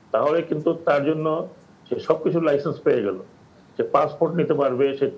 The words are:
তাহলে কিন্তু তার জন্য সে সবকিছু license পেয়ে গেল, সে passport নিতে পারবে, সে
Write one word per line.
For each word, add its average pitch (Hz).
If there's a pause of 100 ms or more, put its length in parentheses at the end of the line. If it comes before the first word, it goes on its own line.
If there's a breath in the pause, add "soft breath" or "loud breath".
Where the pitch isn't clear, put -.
(120)
তাহলে 147
কিন্তু 160
তার 143
জন্য 156 (400)
সে 120
সবকিছু 165
license 143
পেয়ে 127
গেল, 95 (580)
সে 120
passport 151
নিতে 160
পারবে, 139
সে 139